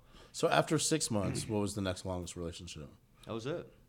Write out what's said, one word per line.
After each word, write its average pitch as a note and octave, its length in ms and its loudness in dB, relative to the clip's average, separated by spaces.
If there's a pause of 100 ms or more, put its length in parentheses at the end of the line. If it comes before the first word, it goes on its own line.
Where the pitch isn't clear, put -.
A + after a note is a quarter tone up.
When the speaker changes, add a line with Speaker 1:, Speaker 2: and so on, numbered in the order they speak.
(320)
Speaker 1:
So - 160 2
after D#3 300 6
six - 320 2
months, F#2+ 380 0
what G#2+ 120 2
was G2+ 160 0
the G2+ 60 0
next F#2 220 -2
longest F2+ 320 -4
relationship? E2 540 -8 (360)
Speaker 2:
That A2 60 -6
was A2+ 140 -6
it. D#3+ 260 -6 (160)